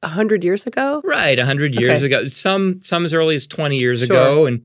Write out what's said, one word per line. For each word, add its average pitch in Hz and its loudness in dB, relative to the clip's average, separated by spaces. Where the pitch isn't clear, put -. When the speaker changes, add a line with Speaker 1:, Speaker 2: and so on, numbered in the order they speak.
Speaker 1:
A 160 -6
hundred 202 0
years 185 -2
ago? 277 -4
Speaker 2:
Right, 170 0
a 123 2
hundred 139 0
years 123 2
Speaker 1:
Okay. 143 2
Speaker 2:
ago. 127 0
Some, 190 -2
some 170 -2
as 160 -2
early 160 2
as 135 -4
twenty 143 -4
years 123 0
Speaker 1:
Sure. 190 2
Speaker 2:
ago, 147 4
and 120 -2